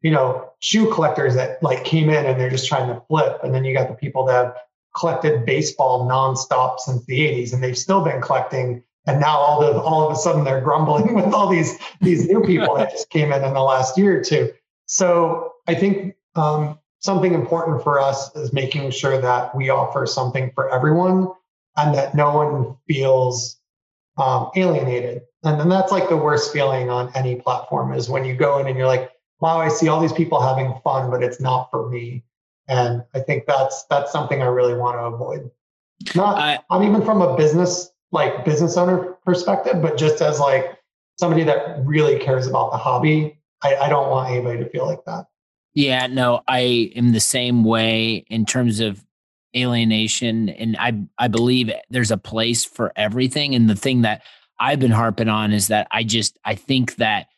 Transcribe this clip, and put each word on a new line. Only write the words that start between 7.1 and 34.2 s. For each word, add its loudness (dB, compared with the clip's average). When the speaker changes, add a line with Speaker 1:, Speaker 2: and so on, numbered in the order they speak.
Speaker 1:
eighties, -2
and 0
they've -4
still 0
been -2
collecting. -4
And 2
now 2
all 4
the, 4
all 2
of 0
a -4
sudden 0
they're 0
grumbling 2
<laughs> -
with 2
all 2
these, 0
these 2
new 4
people 2
that 0
just -10
came 0
in 0
in -2
the 0
last 2
year 4
or -4
two. 0
So 2
I 0
think, 0
um, -2
something 0
important -2
for 2
us -2
is -6
making -4
sure -2
that -2
we -4
offer -2
something -4
for -2
everyone 2
and 2
that -2
no 2
one 0
feels, 0
um, 0
alienated. -2
And 0
then 2
that's, 2
like, 0
the 2
worst 0
feeling -2
on -4
any -2
platform -4
is -4
when -4
you -6
go 2
in -2
and -4
you're 0
like, 0
"Wow, 2
I 0
see 2
all 2
these 0
people 0
having 0
fun, -2
but -2
it's -4
not -2
for -6
me." -10
And -2
I -4
think -4
that's, -2
that's 0
something -4